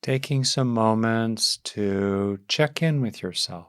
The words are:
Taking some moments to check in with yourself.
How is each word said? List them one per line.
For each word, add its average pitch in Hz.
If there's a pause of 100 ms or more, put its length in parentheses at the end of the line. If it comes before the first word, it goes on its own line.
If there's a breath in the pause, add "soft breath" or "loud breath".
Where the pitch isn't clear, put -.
Taking 135
some 127
moments 113
to 98
check 151
in 156
with 110
yourself. 90